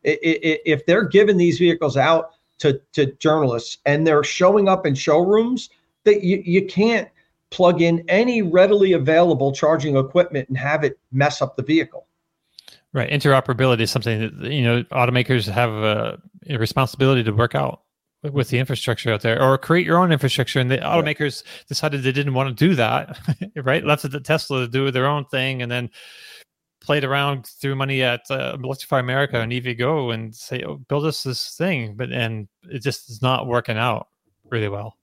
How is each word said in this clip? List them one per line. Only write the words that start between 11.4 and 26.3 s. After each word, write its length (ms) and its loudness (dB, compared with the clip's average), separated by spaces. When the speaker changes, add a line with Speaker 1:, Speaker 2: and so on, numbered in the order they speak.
Speaker 1:
up 160 -4
the 60 -6
vehicle. 440 -2
Speaker 2:
Right. 180 -2
Interoperability 720 2
is 100 0
something 300 -2
that, 320 -6
you 100 0
know, 220 2
automakers 680 0
have 200 0
a, 500 -2
a 80 -6
responsibility 680 0
to 80 0
work 220 0
out 280 -4
with 160 -2
the 100 0
infrastructure 540 -4
out 80 -2
there 220 0
or 160 4
create 260 0
your 140 2
own 140 2
infrastructure. 460 0
And 120 0
the 60 2
Speaker 3:
Yeah. 80 -6
Speaker 2:
automakers 580 -2
decided 340 -4
they 100 0
didn't 220 -2
wanna 180 0
do 240 2
that, 420 -2
<laughs> 180 -12
right? 280 -2
Left 200 0
it 60 -6
to 100 -8
Tesla 400 -2
to 80 -4
do 220 -2
their 160 0
own 200 -2
thing 340 -4
and 100 -6
then 200 -6